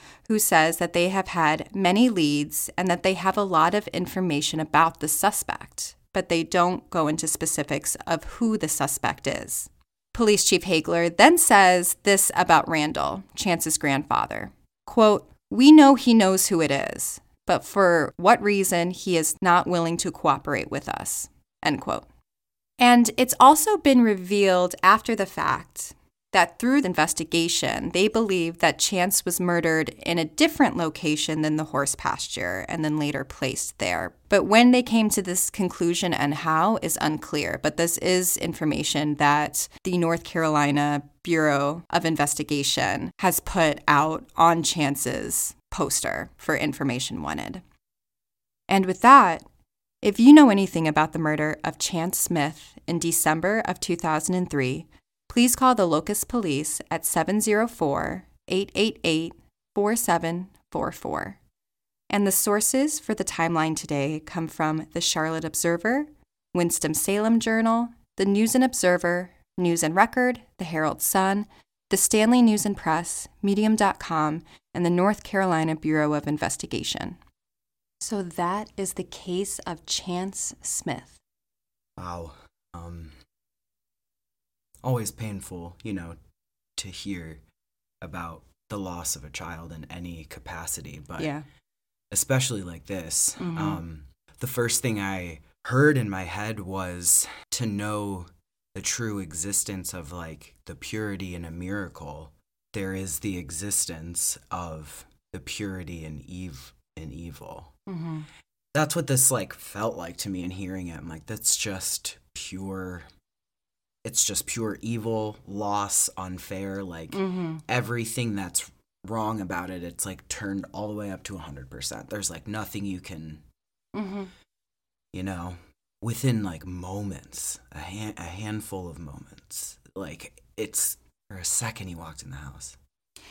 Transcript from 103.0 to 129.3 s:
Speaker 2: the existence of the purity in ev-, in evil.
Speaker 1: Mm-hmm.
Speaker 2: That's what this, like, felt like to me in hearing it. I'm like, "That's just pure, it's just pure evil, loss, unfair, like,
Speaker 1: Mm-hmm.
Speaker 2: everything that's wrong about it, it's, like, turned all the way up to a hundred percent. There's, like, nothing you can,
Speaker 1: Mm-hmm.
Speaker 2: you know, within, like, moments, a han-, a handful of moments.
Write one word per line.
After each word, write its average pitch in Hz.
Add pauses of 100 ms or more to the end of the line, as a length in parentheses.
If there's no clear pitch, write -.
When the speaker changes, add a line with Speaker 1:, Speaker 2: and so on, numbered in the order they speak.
Speaker 2:
the 95
existence 85 (140)
of 80 (260)
the 95
purity 90
in 76
ev-, 90 (220)
in 78
evil. - (160)
Speaker 1:
Mm-hmm. 160 (520)
Speaker 2:
That's 156
what 160
this, 131
like, 107
felt -
like 87
to -
me 90
in 90
hearing 92
it. 82
I'm 80
like, 80
"That's -
just - (160)
pure, 92 (1000)
it's -
just -
pure 110
evil, 110 (100)
loss, 101
unfair, 95
like, 82
Speaker 1:
Mm-hmm. 180 (100)
Speaker 2:
everything 120
that's 95 (360)
wrong 110
about 92
it, 90
it's, 87
like, 95
turned 98
all 104
the 107
way 104
up 95
to 98
a 82
hundred 69
percent. 60
There's, 101
like, 82
nothing 104
you 92
can, 80 (520)
Speaker 1:
Mm-hmm. 196 (880)
Speaker 2:
you 90
know, 90 (460)
within, 117
like, 90
moments, 90 (120)
a -
han-, 101
a 90
handful 98
of 80
moments. - (160)